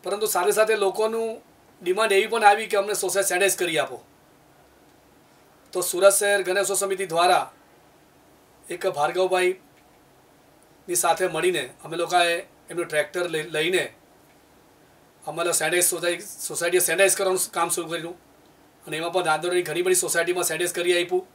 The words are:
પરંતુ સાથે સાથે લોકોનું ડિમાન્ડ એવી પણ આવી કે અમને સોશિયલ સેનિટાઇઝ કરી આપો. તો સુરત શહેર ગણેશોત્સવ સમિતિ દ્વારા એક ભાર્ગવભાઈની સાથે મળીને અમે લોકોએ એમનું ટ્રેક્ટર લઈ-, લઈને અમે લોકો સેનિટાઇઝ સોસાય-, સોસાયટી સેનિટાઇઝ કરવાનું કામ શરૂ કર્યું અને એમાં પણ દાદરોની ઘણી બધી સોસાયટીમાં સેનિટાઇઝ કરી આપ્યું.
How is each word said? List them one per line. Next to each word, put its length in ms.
પરંતુ 240
સાથે 240
સાથે 260
લોકોનું 640
ડિમાન્ડ 300
એવી 140
પણ 180
આવી 220
કે 100
અમને 180
સોશિયલ 300
સેનિટાઇઝ 320
કરી 220
આપો. 260
તો 80
સુરત 320
શહેર 300
ગણેશોત્સવ 440
સમિતિ 200
દ્વારા 460
એક 160
ભાર્ગવભાઈની 2000
સાથે 340
મળીને 460
અમે 120
લોકોએ 500
એમનું 160
ટ્રેક્ટર 420
લઈ-, 140
લઈને 520
અમે 180
લોકો 80
સેનિટાઇઝ 320
સોસાય-, 340
સોસાયટી 600
સેનિટાઇઝ 360
કરવાનું 340
કામ 180
શરૂ 180
કર્યું 300
અને 100
એમાં 160
પણ 100
દાદરોની 400
ઘણી 200
બધી 120
સોસાયટીમાં 500
સેનિટાઇઝ 280
કરી 320
આપ્યું. 300